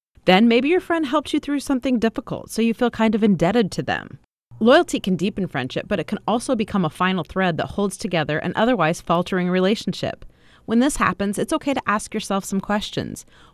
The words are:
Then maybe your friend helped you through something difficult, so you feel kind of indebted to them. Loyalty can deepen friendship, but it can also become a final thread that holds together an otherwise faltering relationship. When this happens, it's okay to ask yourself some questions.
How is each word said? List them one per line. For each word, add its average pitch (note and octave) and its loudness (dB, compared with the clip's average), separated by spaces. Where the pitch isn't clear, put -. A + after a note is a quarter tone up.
Then G3 6
maybe A#3+ 4
your F4+ 4
friend E4 -2
helped D4 -2
you D4+ 2
through C#4+ -4
something B3+ 0
difficult, - -4
so - -4
you A3+ 2
feel A#3+ 0
kind A3+ 0
of G#3 2
indebted G3+ 2
to C#3+ -6
them. C2+ -6
Loyalty C4+ 6
can F#3 0
deepen F#3 -2
friendship, - -6
but G3 -2
it D3+ -6
can G#3 -4
also A#3+ 0
become G3+ 0
a D3+ 0
final F#3 -2
thread F3+ 0
that - -2
holds G3+ -4
together D#3 -2
an F3 -4
otherwise F#3+ 2
faltering F3+ 0
relationship. F#3 -2
When A3+ 2
this C#4+ 2
happens, G3 -2
it's - -2
okay C#4+ -2
to - -6
ask G#3+ -2
yourself G3 -4
some G3 -4
questions. - -6